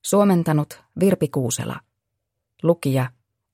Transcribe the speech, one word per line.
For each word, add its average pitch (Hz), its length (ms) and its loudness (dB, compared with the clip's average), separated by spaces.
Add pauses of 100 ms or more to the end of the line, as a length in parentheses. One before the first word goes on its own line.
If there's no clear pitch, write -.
Suomentanut 175 760 0 (180)
Virpi 180 280 2
Kuusela. - 520 -6 (840)
Lukija 135 460 0 (440)